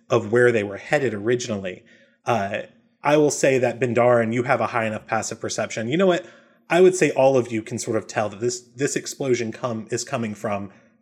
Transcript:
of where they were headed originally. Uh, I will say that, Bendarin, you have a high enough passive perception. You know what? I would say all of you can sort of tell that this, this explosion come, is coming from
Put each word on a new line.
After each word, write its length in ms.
of 200
where 220
they 100
were 140
headed 380
originally. 680
Uh, 360
I 140
will 140
say 280
that, 220
Bendarin, 540
you 80
have 180
a 80
high 180
enough 200
passive 340
perception. 480
You 80
know 100
what? 200
I 120
would 140
say 180
all 240
of 140
you 120
can 160
sort 180
of 100
tell 220
that 120
this, 200
this 200
explosion 560
come, 380
is 140
coming 300
from 360